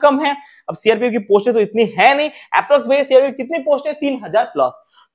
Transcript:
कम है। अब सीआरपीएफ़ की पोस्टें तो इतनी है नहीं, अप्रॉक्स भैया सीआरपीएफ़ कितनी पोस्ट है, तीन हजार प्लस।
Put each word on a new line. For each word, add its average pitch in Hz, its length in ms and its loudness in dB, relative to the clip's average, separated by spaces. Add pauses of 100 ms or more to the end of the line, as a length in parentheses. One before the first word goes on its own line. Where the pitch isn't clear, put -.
कम 277 200 2
है। 285 160 -2 (320)
अब 165 60 -8
सीआरपीएफ़ 220 380 0
की 233 60 -2
पोस्टें 208 360 0
तो 226 60 2
इतनी 208 240 0 (140)
है 247 180 4
नहीं, 294 140 -2 (260)
अप्रॉक्स 277 300 0
भैया 277 160 2
सीआरपीएफ़ 269 320 2
कितनी 269 240 -8
पोस्ट 285 280 -2
है, 294 60 -6
तीन 277 320 -6
हजार 202 200 0
प्लस। 135 380 -4 (320)